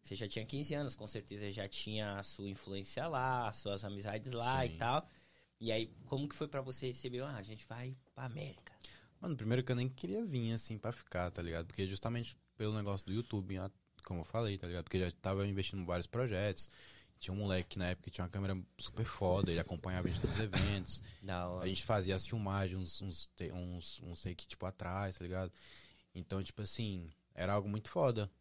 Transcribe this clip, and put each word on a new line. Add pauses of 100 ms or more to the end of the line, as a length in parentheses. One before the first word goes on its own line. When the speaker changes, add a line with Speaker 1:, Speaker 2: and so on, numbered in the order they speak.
Speaker 1:
você
já
tinha
quinze
anos,
com
certeza
já
tinha
a
sua
influência
lá,
as
suas
amizades
lá
Speaker 2:
Sim.
Speaker 1:
e
tal. (540)
E
aí, (140)
como
que
foi
pra
você
receber,
"Ah,
a
gente
vai (180)
pra
América"? (480)
Speaker 2:
Mano,
primeiro
que
eu
nem
queria
vir,
assim,
pra
ficar,
tá
ligado?
Porque
justamente (200)
pelo
negócio
do
YouTube,
a-, (340)
como
eu
falei,
tá
ligado?
Porque
eu
já (100)
tava
investindo
em
vários
projetos. (520)
Tinha
um
moleque
que
na
época
tinha
uma
câmera (160)
super
foda,
ele
acompanhava
a
gente
nos
eventos. (220)
Speaker 1:
Da
hora.
Speaker 2:
A
gente
fazia
as
filmagens,
uns,
uns
te-,
uns,
uns
take,
tipo,
atrás,
tá
ligado? (600)
Então,
tipo
assim, (240)
era
algo
muito
foda. (120)